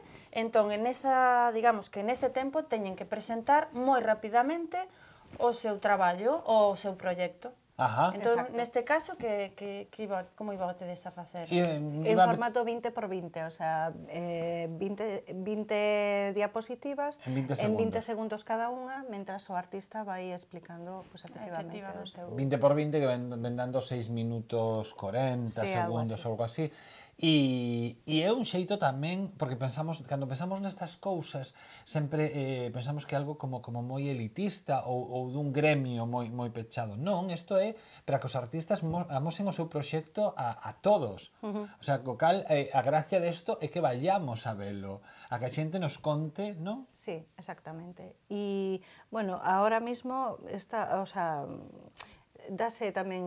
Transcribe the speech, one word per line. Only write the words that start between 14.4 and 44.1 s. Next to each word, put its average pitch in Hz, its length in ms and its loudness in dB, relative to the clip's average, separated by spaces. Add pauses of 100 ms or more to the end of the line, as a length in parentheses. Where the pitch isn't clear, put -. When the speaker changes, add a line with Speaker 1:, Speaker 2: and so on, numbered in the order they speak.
Speaker 3:
vinte, 202 440 -4 (120)
vinte 208 960 0
diapositivas, 240 960 -4
Speaker 2:
En 131 80 -2
vinte 135 240 0
Speaker 3:
en 214 160 2
vinte 220 240 2
Speaker 2:
segundos. 220 400 -4
Speaker 3:
segundos - 80 -
cada 233 240 -2
unha, 262 400 -8
mentras 196 400 -8
o 180 80 -2
artista 196 480 -8
vai 185 240 -6
explicando, 175 800 -12
pues, - 160 -16
efectivamente, 175 520 -8
o 196 240 -10
Speaker 1:
Efectivamente. - 80 -12
Speaker 3:
seu 175 200 -12
Speaker 2:
Vinte 135 240 0
por 139 160 6
vinte, 151 240 2
que 143 120 4
ven, 123 200 0 (120)
ven 120 160 -2
dando 127 280 0
seis 120 240 -4
minutos, 113 880 0
corenta 123 680 0
Speaker 3:
Sí, 190 120 0
algo 117 280 0
Speaker 2:
segundos, 110 160 -4
Speaker 3:
así. - 80 -4
Speaker 2:
algo 113 160 -2
así. 135 200 -2 (520)
E, 123 880 4
e 156 200 2
é 185 80 4
un 247 120 2
xeito 180 320 0
tamén, 170 640 0
porque 131 160 0
pensamos, 151 480 -2
cando 139 240 -2
pensamos 180 320 -2
nestas 180 400 -6
cousas, 156 560 -4 (320)
sempre, 151 440 0
eh, 131 440 -2
pensamos 143 320 -4
que 143 80 0
é - 40 2
algo 151 200 -4
como, 127 240 -4
como 120 160 -6
moi 131 280 -4
elitista 135 760 -2
ou, 123 240 0
ou 127 140 -4 (100)
dun 147 160 -2
gremio 135 560 2
moi, 120 240 -2
moi 120 240 -4
pechado. 113 480 -6
Non, 185 320 0
isto 190 240 -2
é 202 160 4 (320)
para 135 160 2
que 127 80 -4
os 127 80 -4
artistas 160 480 -2
mo-, 175 240 -2
amosen 160 400 -2
o - 80 -2
seu 170 80 -2
proxecto 160 720 -2
a, 120 240 -4
a - 160 -10
todos. 147 640 2
Speaker 3:
Ujú. 208 240 -4
Speaker 2:
O - 200 -16
sea, 131 200 2
co 123 160 -4
cal, 170 320 4
eh, 143 240 4
a 127 80 6
gracia 156 320 4
desto 170 480 0
é - 80 -6
que 175 80 -2
vayamos 139 640 2